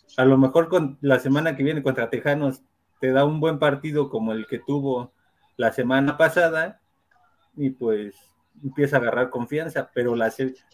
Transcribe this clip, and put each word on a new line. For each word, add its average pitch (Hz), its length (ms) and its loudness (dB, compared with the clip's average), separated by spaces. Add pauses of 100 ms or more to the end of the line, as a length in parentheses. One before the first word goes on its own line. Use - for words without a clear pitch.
(180)
A 131 80 4
lo 135 120 8
mejor 135 300 4
con 165 340 0
la 135 180 4
semana 147 360 0
que 135 80 -4
viene 151 200 -2
contra 127 260 -2
Tejanos 143 520 -2 (380)
te 131 120 0
da 135 120 4
un 156 160 0
buen 156 200 0
partido 147 500 0
como 113 240 -4
el 110 140 -8
que 117 120 -8
tuvo 139 520 -4 (460)
la 113 160 2
semana 135 440 0
pasada 165 640 0 (760)
y, 143 140 -4
pues, 110 460 -4 (480)
empieza 139 340 -2
a - 20 4
agarrar 120 300 0
confianza, 143 640 -6
pero 123 220 0
la 113 160 0
se-, 131 240 -4 (180)